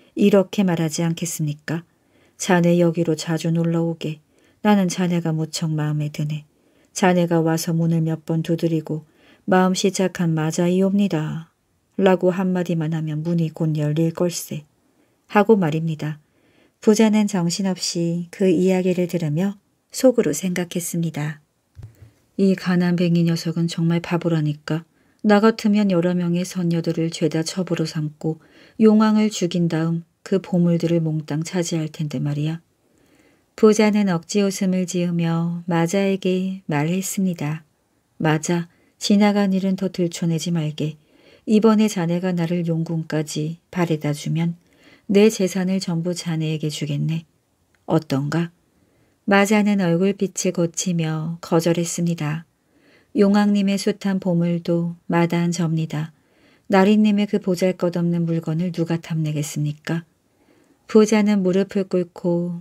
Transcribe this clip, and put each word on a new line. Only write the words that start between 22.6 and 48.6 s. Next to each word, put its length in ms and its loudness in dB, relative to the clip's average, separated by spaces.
녀석은 440 0
정말 320 0
바보라니까. 840 -2
나 180 6
같으면 500 2
여러 240 2
명의 300 0
선녀들을 680 -2
죄다 320 -2
첩으로 420 -4
삼고 540 -6
용왕을 500 4
죽인 360 0
다음 380 -2
그 180 -2
보물들을 600 2
몽땅 420 -4
차지할 460 -4
텐데 320 -6
말이야." 400 -4
부자는 520 4
억지 340 0
웃음을 440 -2
지으며 800 -2
마자에게 1000 0
말했습니다. 1000 -4
"마자, 500 0
지나간 540 2
일은 220 0
더 140 -4
들춰내지 640 -2
말게. 440 -4
이번에 420 4
자네가 440 -2
나를 360 -2
용궁까지 880 -4
바래다 400 -2
주면 420 -2
내 220 6
재산을 520 -2
전부 340 -4
자네에게 540 -4
주겠네. 560 -4
어떤가?" 680 -2